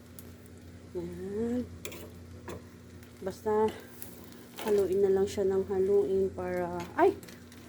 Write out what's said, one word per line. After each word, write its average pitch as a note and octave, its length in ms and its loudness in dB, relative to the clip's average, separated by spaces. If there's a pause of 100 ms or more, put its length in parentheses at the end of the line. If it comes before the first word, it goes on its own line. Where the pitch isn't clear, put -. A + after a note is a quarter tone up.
(1000)
Ayan. G3 600 -2 (1600)
Basta, G#3+ 400 2 (1000)
haluin G3 360 4
na G3 120 8
lang F#3+ 120 4
siya G3 240 2
ng F#3+ 200 2
haluin F#3+ 640 4
para, F3+ 440 -2 (160)
ay! F4 200 6 (560)